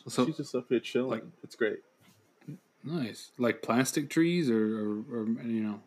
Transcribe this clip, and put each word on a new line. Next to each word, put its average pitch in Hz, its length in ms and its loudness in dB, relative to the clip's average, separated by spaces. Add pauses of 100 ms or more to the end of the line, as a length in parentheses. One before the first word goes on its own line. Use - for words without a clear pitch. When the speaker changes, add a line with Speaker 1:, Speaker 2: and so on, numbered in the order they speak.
Speaker 1:
So, 127 180 0
Speaker 2:
she's 156 120 -2
just 143 160 -6
up 123 140 -4
here 117 120 4
chilling. 127 300 -2
Speaker 1:
like, 110 140 -4 (180)
Speaker 2:
It's - 140 -18
great. 107 240 0 (1040)
Speaker 1:
Nice. 143 540 -6
Like 120 240 2
plastic 131 480 2
trees 165 400 4
or, 113 60 6
or, 107 480 0 (160)
or, 107 60 -2 (180)
you 113 180 0
know 104 240 -4